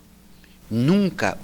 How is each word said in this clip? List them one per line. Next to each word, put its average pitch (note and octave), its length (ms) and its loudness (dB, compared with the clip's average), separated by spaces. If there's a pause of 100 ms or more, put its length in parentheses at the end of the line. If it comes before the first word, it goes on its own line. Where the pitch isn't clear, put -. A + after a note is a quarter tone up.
(720)
Nunca C3+ 720 0